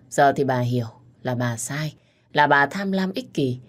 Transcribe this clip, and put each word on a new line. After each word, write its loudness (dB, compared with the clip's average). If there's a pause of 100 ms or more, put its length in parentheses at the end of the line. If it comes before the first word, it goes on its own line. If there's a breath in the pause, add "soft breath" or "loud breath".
Giờ 4
thì -2
bà 0
hiểu -2 (360)
là -4
bà -4
sai, -8 (380 soft breath)
là 4
bà 6
tham -6
lam 0
ích -10
kỷ, -2